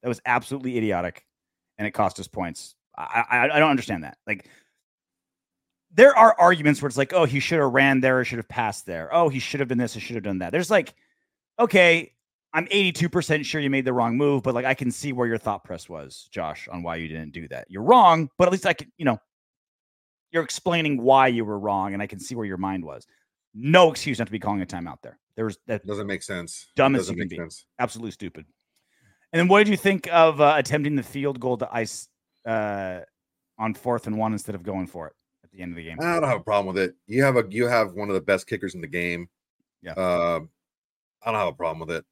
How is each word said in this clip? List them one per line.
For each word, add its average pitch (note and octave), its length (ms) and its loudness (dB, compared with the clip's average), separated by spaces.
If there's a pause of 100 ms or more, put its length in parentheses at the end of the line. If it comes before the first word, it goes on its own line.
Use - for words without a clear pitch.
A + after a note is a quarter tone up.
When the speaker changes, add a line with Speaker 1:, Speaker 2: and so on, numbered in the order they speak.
Speaker 1:
That B2+ 80 -6
was A#2+ 160 -6
absolutely B2+ 500 -2
idiotic, F#2 480 -4 (540)
and G#2+ 100 -6
it G2+ 40 -4
cost G#2 280 -2
us F#2+ 80 -12
points. - 460 -10 (240)
I, - 320 -4
I, B2 140 2
I D3 160 2
don't D#3 100 6
understand A2+ 360 -2
that. - 200 -16
Like, G#2 240 -10 (1400)
there B3+ 260 8
are A3 220 10
arguments D#3+ 420 6
where C#3+ 60 -2
it's B2 100 -4
like, C#3 160 -2
"Oh, F3 120 6
he C3+ 140 0
should D#3+ 200 0
have C3+ 120 2
ran C3+ 300 4
there C3 200 2
or A#2+ 40 -2
should A#2 140 -6
have A2 100 -10
passed A2 380 -6
there. E2 260 -8
Oh, E3+ 160 4
he C3+ 80 -6
should C3+ 220 -6
have C3 100 -2
done B2+ 80 -2
this A#2+ 180 -4
or A2 40 -12
should A#2+ 160 -10
have G#2+ 80 -8
done G2 160 -4
that." F2 120 -6
There's F3 200 -2
like, G3 240 0 (640)
"Okay, F3+ 520 4 (420)
I'm E3 180 -2
eighty-two F#3+ 360 2
percent D#3 380 -2
sure D#3 160 -4
you C#3 80 0
made C3+ 160 0
the B2+ 80 -2
wrong A#2 240 0
move, C#3+ 240 2
but, B2+ 140 -2
like, B2 100 -2
I C3 80 0
can C3 160 -4
see C3+ 240 -6
where B2 140 -2
your A2+ 100 -2
thought G#2 260 -6
press - 240 -14
was, D2 440 -16
Josh, D#2+ 400 -10
on F2 100 -12
why E2 140 -8
you E2 120 -8
didn't D#2 260 -10
do E2 160 -14
that. B1 200 -12
You're F#2+ 140 -10
wrong, E3+ 560 6
but F3+ 80 6
at F3+ 40 2
least F#3 140 -4
I F3 80 2
can, - 240 -10
you E3 80 -6
know, A#2 140 0 (1120)
you're E3 120 0
explaining D3+ 580 -2
why C3 260 6
you A#2 180 0
were G#2 120 -6
wrong, G2+ 360 -2
and G2+ 80 -4
I G#2 60 -6
can G2 120 -14
see F2 160 -12
where A2+ 100 -8
your F#2+ 120 -8
mind F#2+ 260 -4
was." C2+ 240 -16 (460)
No D#3+ 360 6
excuse C#3 300 -6
not A#2 60 -2
to G#2 60 -14
be G#2+ 80 -6
calling G2+ 220 -2
a F2+ 40 -6
timeout F2 360 -12
there. - 160 -20 (180)
There A2+ 100 -4
was G#2 120 -6 (100)
that G#2+ 180 -6
Speaker 2:
Doesn't G2+ 200 -8
make G2 160 -6
sense. F2 540 -12
Speaker 1:
dumb C3+ 200 4
as A#2+ 60 0
Speaker 2:
Doesn't F2+ 140 -6
Speaker 1:
you E2+ 60 -8
can D#2+ 40 -4
Speaker 2:
make E2 40 -10
Speaker 1:
be. E2+ 80 -12
Speaker 2:
sense. E2 280 -14 (140)
Speaker 1:
Absolutely A#2 320 -6
stupid. D#2+ 340 -16 (880)
And E3 60 0
then F3+ 80 2
what G3 120 8
did G#3+ 80 6
you G#3 100 2
think G3 340 0
of, D#3+ 300 6
uh, D3 160 8
attempting D3 380 -2
the C3 80 -2
field C#3 360 -6
goal B2 180 -4
to A2+ 160 -6
ice, A2+ 340 -6 (380)
uh, G2+ 540 -4 (580)
on A2 160 -4
fourth A#2+ 320 -4
and G#2+ 120 -6
one A2 140 -2
instead G#2 220 -8
of F2 100 -12
going F#2+ 240 -6
for E2 200 -14
it C#2+ 60 -20 (300)
at - 80 -20
the F#2+ 100 -20
end F2 100 -12
of E2+ 40 -12
the E2+ 80 -16
game? D#2+ 180 -14
Speaker 2:
I E3+ 180 -2
don't D3 100 -2
have G#2+ 120 -2
a - 20 -18
problem G2+ 300 -2
with F#2+ 100 0
it. F2+ 120 -4 (120)
You B2 160 2
have C3+ 120 4
a, A#2 140 2
you A2+ 180 -2
have A2 260 0
one G#2 160 -8
of F#2+ 60 -2
the F2+ 60 0
best F#2+ 260 0
kickers F#2+ 280 -8
in F2 60 -12
the E2 60 -12
game. F2 400 -6 (540)
Speaker 1:
Yeah. E2+ 120 -14
Speaker 2:
Um, E2+ 560 -2 (760)
I A#2 80 -4
don't A2 80 -2
have F#2 100 0
a - 40 -10
problem D#2+ 340 -6
with E2 80 -6
it. D#2 160 -8